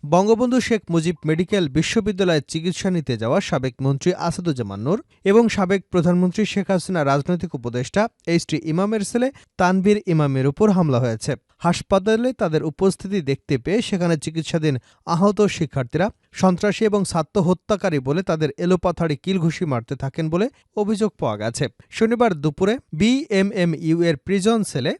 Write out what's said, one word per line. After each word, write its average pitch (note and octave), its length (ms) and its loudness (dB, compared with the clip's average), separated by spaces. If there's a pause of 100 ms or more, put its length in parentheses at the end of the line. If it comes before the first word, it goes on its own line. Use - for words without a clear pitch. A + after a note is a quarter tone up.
বঙ্গবন্ধু G#3+ 560 4
শেখ A3 300 0
মুজিব E3 340 0
মেডিকেল E3+ 440 0
বিশ্ববিদ্যালয়ে F3+ 800 0
চিকিৎসা E3+ 420 -4
নিতে D#3+ 260 -2
যাওয়া A2+ 240 0
সাবেক C3 420 -4
মন্ত্রী C#3 280 0 (180)
আসাদুজ্জামান B2 560 -4
নূর F3 140 0 (260)
এবং G#3 240 6
সাবেক F#3+ 320 0 (100)
প্রধানমন্ত্রী F3+ 520 2 (100)
শেখ G3 160 -2
হাসিনা F#3 360 -2
রাজনৈতিক C#3+ 500 0
উপদেষ্টা B2 480 -2 (240)
এইচ E3+ 200 2
টি D#3 180 -4
ইমামের G3 400 0
ছেলে B3 240 0 (280)
তানভীর F#3+ 500 2
ইমামের C#3+ 400 2
উপর C#3+ 240 2
হামলা D#3+ 340 2
হয়েছে। A#2 280 -4 (320)
হাসপাতালে G3+ 680 0
তাদের D#3+ 380 0
উপস্থিতি F#3+ 520 -2
দেখতে C#3 360 -4
পেয়ে F3 240 -2
সেখানে F3 320 0 (100)
চিকিৎসাধীন D#3+ 500 -2 (320)
আহত F#3 320 2 (180)
শিক্ষার্থীরা D3 500 -2 (340)
সন্ত্রাসী F#3 440 2
এবং G#3 200 2
ছাত্র E3 320 -4 (120)
হত্যাকারী F#3 520 0
বলে C#3 220 -2
তাদের D#3 360 -2
এলোপাথাড়ি F3 640 0
কিল F#3+ 160 -2
ঘুষি D#3+ 260 -2
মারতে B2+ 320 -4
থাকেন C#3 340 -6
বলে F3+ 160 0 (300)
অভিযোগ G#3 420 0
পাওয়া A2 180 -2
গেছে। G#2+ 280 -4 (260)
শনিবার A3+ 400 2 (120)
দুপুরে F#3 320 0 (240)
বিএমএমইউ F#3+ 1040 0
এর E3+ 220 2
প্রিজন G3+ 360 2 (120)
সেলে D3+ 260 -2